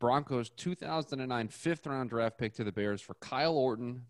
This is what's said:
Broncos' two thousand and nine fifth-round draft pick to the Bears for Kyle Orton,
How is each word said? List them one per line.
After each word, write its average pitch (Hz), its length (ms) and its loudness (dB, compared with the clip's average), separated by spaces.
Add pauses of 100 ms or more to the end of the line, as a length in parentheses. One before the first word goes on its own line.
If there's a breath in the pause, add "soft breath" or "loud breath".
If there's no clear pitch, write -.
Broncos' 123 500 4
two - 240 -4
thousand 156 460 -4
and 131 80 -4
nine 120 180 0
fifth-round 139 640 -2
draft 113 260 2
pick 110 180 -2
to 117 100 -4
the 104 80 -2
Bears 101 280 0
for - 200 -12
Kyle 151 360 2
Orton, 123 540 0